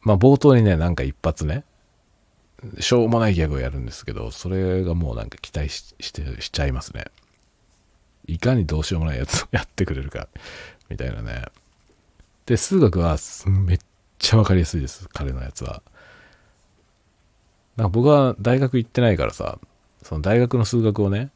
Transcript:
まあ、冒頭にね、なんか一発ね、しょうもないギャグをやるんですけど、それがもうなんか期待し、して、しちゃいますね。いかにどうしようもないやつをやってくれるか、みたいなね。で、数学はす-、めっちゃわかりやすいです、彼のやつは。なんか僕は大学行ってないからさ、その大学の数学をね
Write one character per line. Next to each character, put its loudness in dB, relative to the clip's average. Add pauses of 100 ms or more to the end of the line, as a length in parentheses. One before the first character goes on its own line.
ま 4
あ、 4
冒 8
頭 6
に 6
ね、 4
な 0
ん 0
か -4
一 -6
発 -4
ね、 -4 (1120)
し 0
ょ 4
う 2
も 2
な 2
い 4
ギ 2
ャ 0
グ -4
を -4
や -4
る -8
ん -8
で -10
す -16
け -10
ど、 -8
そ -10
れ -2
が -2
も -2
う -6
な -8
ん -12
か -20
期 -18
待 -4
し、 -14
し -12
て、 -10
し -12
ち -8
ゃ 0
い -2
ま -6
す -14
ね。 -12 (1200)
い -6
か 2
に 2
ど -2
う -2
し -4
よ 0
う 0
も 0
な -2
い -6
や -4
つ -4
を -12
や -2
っ -12
て -2
く -6
れ -8
る -8
か、 -12 (640)
み -10
た -8
い -6
な -10
ね。 -10 (1040)
で、 2
数 0
学 4
は 2
す-、 -8
め 2
っ 0 (400)
ち 0
ゃ 6
わ 6
か 2
り 4
や 2
す -6
い -2
で -6
す、 -14
彼 -8
の -6
や -10
つ -12
は。 -10 (1900)
な 0
ん 2
か 2
僕 2
は 6
大 2
学 0
行 0
っ -20
て -2
な 6
い 2
か 0
ら -4
さ、 -8 (440)
そ -10
の -4
大 2
学 2
の 2
数 0
学 2
を 2
ね -2